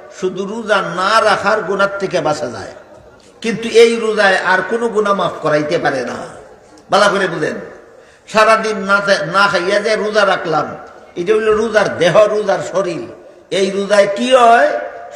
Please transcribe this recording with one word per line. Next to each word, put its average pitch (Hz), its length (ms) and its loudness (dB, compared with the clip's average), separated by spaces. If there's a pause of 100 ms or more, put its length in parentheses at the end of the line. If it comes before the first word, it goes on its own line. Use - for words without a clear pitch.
(220)
শুধু 185 240 -4
রোজা 208 360 -2
না 185 400 0
রাখার 208 400 0
গুনার 196 380 -2
থেকে 180 220 -2
বাঁচা 147 240 -2
যায়, 110 260 -10 (680)
কিন্তু 226 280 -4
এই 233 260 6
রোজায় 208 500 2
আর 185 140 2 (100)
কোনো 233 180 -2
গুনাহ 202 260 0
মাফ 180 180 -2 (100)
করাইতে 151 360 0
পারে 135 280 -2
না। 117 100 -8 (760)
ভালো 196 260 2
করে 190 100 -2
বুঝেন, 156 280 -4 (720)
সারাদিন 214 500 2
না 196 280 0
থা-, 180 200 0
না 190 220 2
খাইয়া 190 320 0
যে 214 160 0
রোজা 208 300 0
রাখলাম, 160 500 -2 (400)
এটা 175 180 0
হইল 220 160 0
রোজার 214 480 0
দেহ, 170 200 2
রোজার 202 420 2 (120)
শরীর। 180 360 -4 (440)
এই 190 200 0
রোজায় 196 440 2
কি 247 200 0
হয়? 247 440 6 (360)